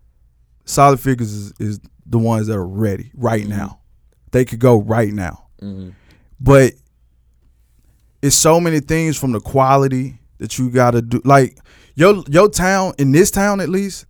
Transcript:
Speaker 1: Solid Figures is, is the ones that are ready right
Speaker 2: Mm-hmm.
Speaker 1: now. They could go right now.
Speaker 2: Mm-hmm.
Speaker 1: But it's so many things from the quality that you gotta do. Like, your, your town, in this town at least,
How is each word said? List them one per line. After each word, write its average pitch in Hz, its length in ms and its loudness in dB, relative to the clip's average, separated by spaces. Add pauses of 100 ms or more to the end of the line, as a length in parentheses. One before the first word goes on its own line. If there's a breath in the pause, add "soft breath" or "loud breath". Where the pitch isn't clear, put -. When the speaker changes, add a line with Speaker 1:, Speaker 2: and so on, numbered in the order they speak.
(640)
Speaker 1:
Solid 139 360 2
Figures 120 320 -4
is, 104 280 -12
is 104 200 -6 (260)
the 117 120 -2
ones 113 300 -2
that 110 80 -4
are 92 100 -6
ready 98 480 -6
right 113 280 -4
Speaker 2:
Mm-hmm. 104 80 -8
Speaker 1:
now. 101 300 -10 (520)
They 127 120 2
could 120 140 -4
go 120 220 4
right 110 320 -2
now. 95 340 -8 (160)
Speaker 2:
Mm-hmm. 95 280 -14 (500 soft breath)
Speaker 1:
But 135 320 6 (1500)
it's 139 140 0
so 165 240 2
many 165 200 -2
things 160 360 -2
from 131 160 -4
the 104 80 -4
quality 135 800 0 (200)
that - 200 -12
you 127 120 -2
gotta 120 320 2
do. 117 220 -4
Like, 135 340 2 (360 soft breath)
your, 185 340 2
your 175 200 4
town, 185 500 -2
in 139 140 2
this 185 180 4
town 202 300 -2
at 165 80 -6
least, 190 420 -6